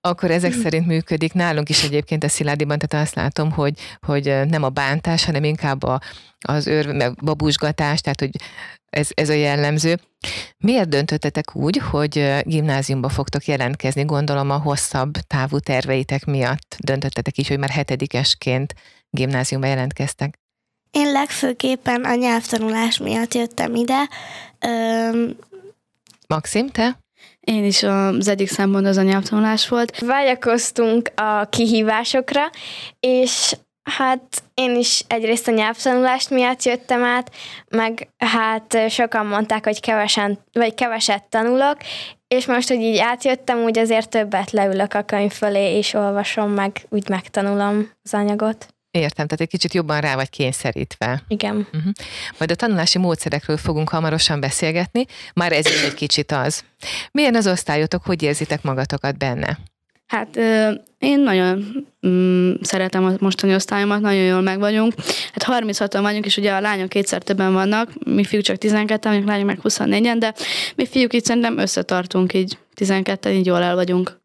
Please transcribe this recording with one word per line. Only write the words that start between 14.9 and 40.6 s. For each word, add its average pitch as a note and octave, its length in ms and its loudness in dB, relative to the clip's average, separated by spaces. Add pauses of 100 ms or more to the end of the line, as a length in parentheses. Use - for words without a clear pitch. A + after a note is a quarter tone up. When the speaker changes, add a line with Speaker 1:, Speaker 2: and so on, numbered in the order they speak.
Speaker 1:
távú C#3 320 -2
terveitek C3+ 680 -2
miatt C3+ 520 -2
döntöttetek - 600 -4
így, C3+ 100 -2
hogy C#3 120 -2
már C#3 100 -2
hetedikesként C3+ 1040 -2 (360)
gimnáziumba C3 580 -2
jelentkeztek. C#3 720 -4 (520)
Speaker 2:
Én D4 200 2
legfőképpen C4 920 -2
a B3+ 120 0
nyelvtanulás A3+ 840 0
miatt A3+ 360 -2
jöttem A#3 420 -2
ide. C4 320 0 (520)
Öm, A3+ 760 0 (920)
Speaker 1:
Maxim, F3+ 420 0
te? B3 280 0 (420)
Speaker 3:
Én G#3+ 260 0
is G3 180 4
az G3 440 2
egyik G3 220 0
szempont G3 360 2
az G3 120 4
a G3 40 4
nyelvtanulás G#3 680 2
volt. A#3+ 320 -2
Speaker 4:
Vágyakoztunk A#3+ 1160 2
a G#3+ 340 0
kihívásokra, A#3 920 2 (580)
és B3+ 560 2 (280)
hát C4 600 -2 (100)
én B3+ 220 0
is - 320 2
egyrészt A3+ 400 0
a B3 40 2
nyelvtanulást B3 800 2
miatt B3+ 340 2
jöttem B3 400 0
át, B3 280 0 (360)
meg A3+ 400 -2 (100)
hát, A3 560 0
ö, A3 140 4
sokan A#3 380 0
mondták, G#3+ 400 0
hogy G#3+ 140 0
kevesen, G#3 600 0 (140)
vagy A#3 200 2